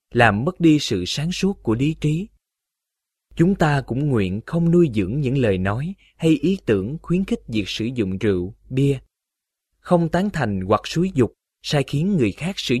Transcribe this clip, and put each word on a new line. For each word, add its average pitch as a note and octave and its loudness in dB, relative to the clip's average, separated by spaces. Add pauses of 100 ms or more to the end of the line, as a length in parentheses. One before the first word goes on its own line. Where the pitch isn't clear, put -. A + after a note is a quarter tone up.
(120)
làm A2+ 4
mất F3+ -4
đi D#3 6
sự F#2+ -2
sáng D#3 -6
suốt F#3+ -4
của A2+ 0
lý C#3 0
trí. D#3+ -2 (1080)
Chúng F3 4
ta D3 2
cũng C3 -2
nguyện G2+ 0
không E3+ 0
nuôi E3+ 6
dưỡng G#2 -2
những C#3 0
lời G#2 2
nói A#2 -4 (220)
hay D#3+ 0
ý F3+ 2
tưởng A2 0
khuyến F#3 0
khích A#3 -4
việc G#2+ -4
sử - -6
dụng G#2+ -4
rượu, F#2+ -2 (140)
bia, C3+ 0 (800)
không E3+ 0
tán F#3 -2
thành G#2+ -4
hoặc G2 0
xúi F3+ -2
giục, A#2+ 2 (300)
sai C#3+ 0
khiến E3+ -2
người A2 2
khác F3 -6
sử - -2